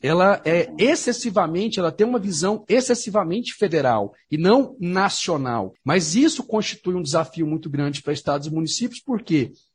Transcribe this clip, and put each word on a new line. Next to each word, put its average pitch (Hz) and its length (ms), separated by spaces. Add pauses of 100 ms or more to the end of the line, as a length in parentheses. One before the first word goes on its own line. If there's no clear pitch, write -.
Ela 180 420
é 165 320
excessivamente, 214 1040
ela 170 140
tem 202 120
uma 247 140
visão 190 500
excessivamente 226 840
federal 131 580 (160)
e 151 80
não 208 440
nacional. 160 920 (120)
Mas 160 320
isso 311 260
constitui - 540
um 180 60
desafio 160 440
muito 156 240
grande 143 320
para 143 100
estados 143 360
e - 20
municípios, 160 500
por 240 220
quê? 147 300 (220)